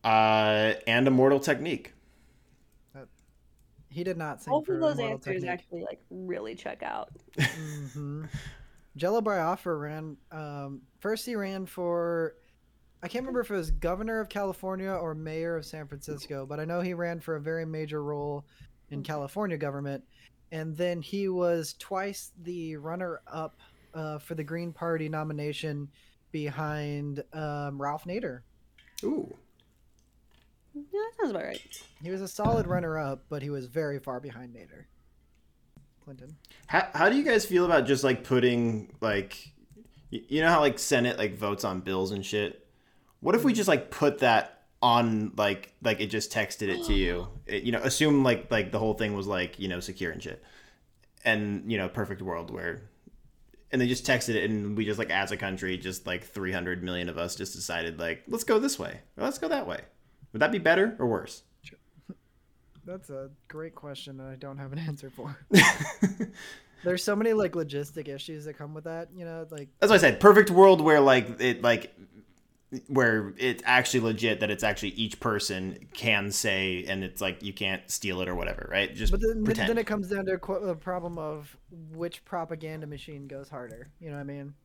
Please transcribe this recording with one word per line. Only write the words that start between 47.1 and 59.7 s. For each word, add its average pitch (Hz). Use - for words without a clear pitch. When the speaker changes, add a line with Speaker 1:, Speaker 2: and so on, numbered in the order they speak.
Speaker 3:
<gasps> -
Speaker 1:
It, 101
you 120
know, 113
assume, 143
like, 120
like, 104
the 107
whole 110
thing 104
was, 98
like, 90
you 95
know, 87
secure 90
and 78
shit. -
And, 104
you 110
know, 92
perfect 95
world 85
where, 87
and 127
they 123
just 123
texted 120
it 101
and 104
we 110
just, 104
like, 110
as 98
a 95
country, 92
just, 90
like, 90
three 95
hundred 90
million 90
of 82
us 87
just 95
decided, 85
like, 82
"Let's 233
go 220
this 269
way, -
or -
let's 277
go 330
that 285
way." -